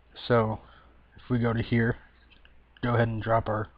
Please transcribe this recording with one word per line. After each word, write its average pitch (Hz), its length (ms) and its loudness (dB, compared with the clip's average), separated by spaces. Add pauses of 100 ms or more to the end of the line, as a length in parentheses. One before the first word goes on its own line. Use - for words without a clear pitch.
(280)
So 110 320 2 (560)
if - 140 -20
we 127 80 0
go 117 140 0
to 113 100 -2
here, 117 340 0 (840)
go 120 120 0
ahead 117 140 2
and 110 140 -4
drop 113 260 0
our 107 300 -4